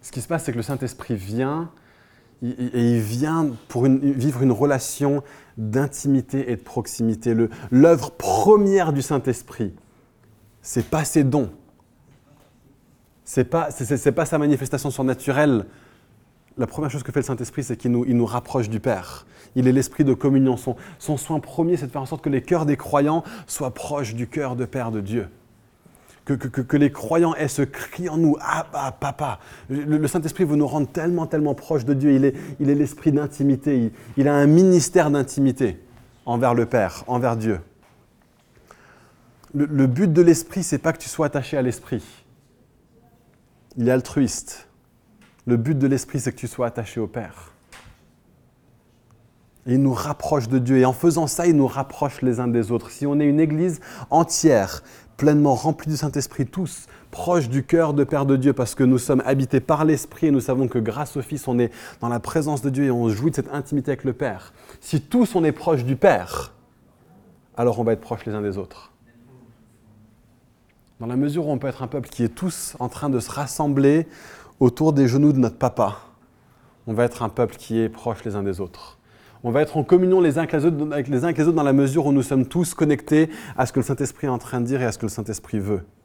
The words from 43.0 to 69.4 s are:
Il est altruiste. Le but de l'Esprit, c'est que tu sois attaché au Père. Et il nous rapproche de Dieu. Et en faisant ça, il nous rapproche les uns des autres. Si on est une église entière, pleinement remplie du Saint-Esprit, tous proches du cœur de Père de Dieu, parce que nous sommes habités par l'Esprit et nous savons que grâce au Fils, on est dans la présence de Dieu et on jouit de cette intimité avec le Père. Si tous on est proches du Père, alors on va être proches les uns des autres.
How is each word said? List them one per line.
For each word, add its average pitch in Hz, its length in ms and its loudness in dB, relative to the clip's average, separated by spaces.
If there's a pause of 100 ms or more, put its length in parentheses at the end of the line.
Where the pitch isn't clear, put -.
Il 120 100 0
est 127 40 4
altruiste. - 760 -2 (800)
Le 123 100 2
but 131 240 0
de 139 80 2
l'Esprit, 135 320 -2
c'est - 140 -4
que - 40 -16
tu 120 100 -10
sois 123 200 -4
attaché 117 320 -8
au 107 80 -4
Père. - 460 -14 (2000)
Et 127 100 0
il 135 60 4
nous 135 120 2
rapproche 139 560 -2
de 131 100 2
Dieu. 127 180 2
Et 127 60 6
en 127 80 4
faisant 165 340 0
ça, 170 220 -2
il 165 80 4
nous 139 120 4
rapproche 135 540 -6
les 123 200 0
uns 123 80 -2
des 117 240 0
autres. 117 180 -4
Si - 140 -8
on 143 160 0
est 147 40 2
une 143 140 2
église 160 400 0 (300)
entière, 143 760 2 (320)
pleinement 147 400 4
remplie 151 340 -4
du 156 60 -2
Saint-Esprit, - 520 -4
tous - 400 -8 (240)
proches 170 360 0
du 127 160 -2
cœur 165 300 2
de 143 100 2
Père 139 220 0
de 139 100 4
Dieu, 135 160 4
parce 127 240 -2
que 139 80 2
nous 127 140 6
sommes 127 280 0
habités 135 360 2
par 156 240 0
l'Esprit 156 420 0
et 147 40 4
nous 135 100 2
savons 131 260 -2
que 120 120 -2
grâce 113 360 -6
au 139 60 -6
Fils, 135 260 -10
on 123 120 0
est 120 120 0 (300)
dans 120 80 -6
la 120 100 -2
présence 151 420 -4
de 139 80 -2
Dieu 135 140 -2
et 135 80 2
on 120 180 0
jouit 117 220 -2
de - 40 -6
cette - 180 -6
intimité 143 380 -4
avec 127 120 -6
le 131 100 -2
Père. 107 400 -8 (280)
Si - 200 -2
tous 233 320 0
on 175 100 2
est 156 100 4
proches 139 320 -2
du 131 100 -2
Père, 92 580 0 (1000)
alors 117 240 0
on 120 40 0
va 113 100 2
être - 80 -4
proches - 240 -10
les 107 80 -6
uns 107 80 -6
des 101 160 -4
autres. - 340 -14 (2000)